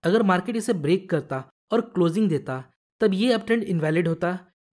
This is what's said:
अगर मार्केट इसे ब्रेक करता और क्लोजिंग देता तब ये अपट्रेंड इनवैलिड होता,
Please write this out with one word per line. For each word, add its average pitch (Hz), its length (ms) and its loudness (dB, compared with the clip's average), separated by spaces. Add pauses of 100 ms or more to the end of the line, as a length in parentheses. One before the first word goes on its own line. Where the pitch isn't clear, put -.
अगर 214 180 2
मार्केट 190 340 2
इसे 233 160 -2
ब्रेक 175 380 0
करता 135 340 -4 (280)
और 226 80 4
क्लोजिंग 190 480 0
देता 135 340 -4 (380)
तब 208 140 0
ये 233 180 2
अपट्रेंड 226 300 0
इनवैलिड 160 460 0
होता, 175 300 -2 (340)